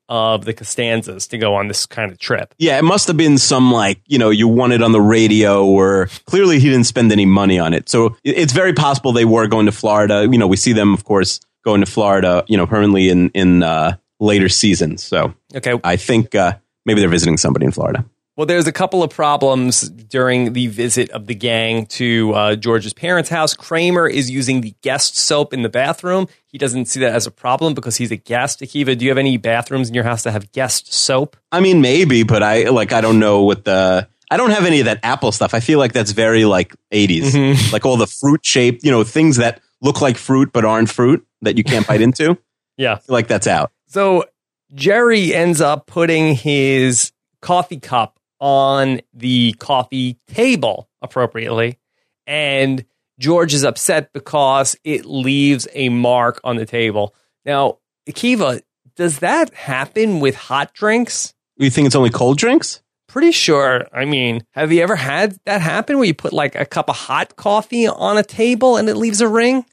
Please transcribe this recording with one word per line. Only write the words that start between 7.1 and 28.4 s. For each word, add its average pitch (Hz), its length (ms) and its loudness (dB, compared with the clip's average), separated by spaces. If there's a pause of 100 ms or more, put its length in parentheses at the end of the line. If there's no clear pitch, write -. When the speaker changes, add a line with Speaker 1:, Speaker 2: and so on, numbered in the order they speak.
Speaker 2:
any 104 140 4
money 95 340 4
on 82 140 0
it. - 160 -4
So 113 340 0
it, 139 140 -2
it's 151 160 0
very 185 200 2
possible 139 400 0
they 117 120 2
were 110 220 2
going 107 200 2
to 104 40 2
Florida. 104 580 0
You 127 80 4
know, 104 100 2
we 98 100 2
see 120 160 0
them, 101 200 4
of 95 120 -4
course, 98 340 0 (240)
going 104 180 2
to 98 40 2
Florida, 95 640 0
you 107 100 0
know, 90 80 2
permanently 104 440 2
in, 90 220 2
in, 90 320 2
uh, 80 340 -2 (240)
later 104 280 2
seasons. 87 540 -2
So 85 300 -4 (220)
Speaker 1:
Okay. 123 280 -4
Speaker 2:
I 87 140 -2
think, 127 380 -2
uh, 95 180 2 (320)
maybe 107 160 0
they're 92 80 2
visiting 82 280 0
somebody - 280 0
in 67 60 2
Florida. - 340 -4 (320)
Speaker 1:
Well, 151 80 -4
there's 170 220 0
a 160 40 -2
couple 185 320 -2
of 147 80 -2
problems 135 800 0
during 123 640 -2
the 123 140 -2
visit 117 420 -2
of 104 180 -14
the 113 80 -8
gang 113 520 -2
to, 113 460 -2
uh, 107 220 0
George's 110 380 -2
parents' 170 360 -4
house. 156 240 -2
Kramer 170 540 -2
is 127 240 -4
using 131 300 -2
the 107 200 -10
guest 135 360 -4
soap 147 360 -2
in 131 80 -6
the 117 80 -4
bathroom. 180 580 -4 (200)
He 139 100 -20
doesn't 127 280 -4
see 131 160 -6
that 120 120 0
as 117 140 -2
a 120 40 -14
problem 143 420 -4
because 120 240 -8
he's 117 140 -4
a 113 40 -6
guest. 123 460 -6